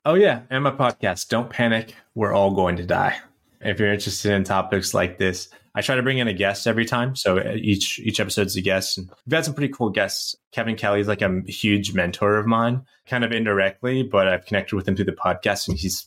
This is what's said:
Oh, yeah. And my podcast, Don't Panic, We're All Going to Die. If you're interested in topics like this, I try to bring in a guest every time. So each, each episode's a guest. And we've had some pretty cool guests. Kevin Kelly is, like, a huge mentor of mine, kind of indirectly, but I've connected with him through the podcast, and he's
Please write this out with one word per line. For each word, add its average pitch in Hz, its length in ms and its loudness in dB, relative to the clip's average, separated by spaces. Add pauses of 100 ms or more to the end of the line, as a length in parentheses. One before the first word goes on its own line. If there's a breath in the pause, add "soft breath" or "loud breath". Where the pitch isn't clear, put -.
Oh, 151 100 4
yeah. 180 260 6 (100)
And 135 140 0
my 139 80 2
podcast, 120 560 0
Don't 117 200 0
Panic, 113 460 0 (220 loud breath)
We're 104 160 2
All 98 180 4
Going 90 260 2
to 87 80 -6
Die. 92 320 0 (440)
If - 180 -4
you're 104 140 2
interested 101 400 -2
in 98 100 2
topics 95 520 -2
like 90 240 0
this, 92 300 -2 (280 soft breath)
I 104 60 -4
try 135 120 0
to 127 80 0
bring 131 160 0
in 123 80 0
a 110 60 0
guest 98 340 0
every 113 180 2
time. 123 300 -2
So 95 260 2 (140)
each, 107 460 0
each - 180 -4
episode's 98 380 0
a 98 40 -2
guest. 95 380 -2
And 92 100 -12 (180)
we've 127 80 -2
had 160 100 0
some 151 100 -4
pretty 139 180 -2
cool 113 180 -2
guests. - 440 -2 (160)
Kevin 113 240 -2
Kelly 104 260 0
is, 101 60 0
like, 104 160 0
a 92 240 0
huge 104 460 0
mentor 92 440 0
of 107 100 0
mine, 117 360 2 (240 soft breath)
kind 123 160 -2
of 113 80 0
indirectly, 110 720 0
but 98 240 2
I've 90 180 0
connected 101 300 -2
with 95 140 -2
him 95 80 2
through 101 80 0
the - 80 -2
podcast, 95 560 -2
and 85 100 -4
he's - 280 -6